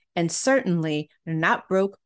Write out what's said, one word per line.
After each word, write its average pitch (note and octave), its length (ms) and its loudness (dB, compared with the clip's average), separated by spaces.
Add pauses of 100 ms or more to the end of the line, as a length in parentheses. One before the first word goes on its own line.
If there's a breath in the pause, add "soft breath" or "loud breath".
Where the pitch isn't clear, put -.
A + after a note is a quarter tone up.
(140)
and E3+ 160 0
certainly E3 800 0 (160)
not E3 440 -2
broke G3 380 -2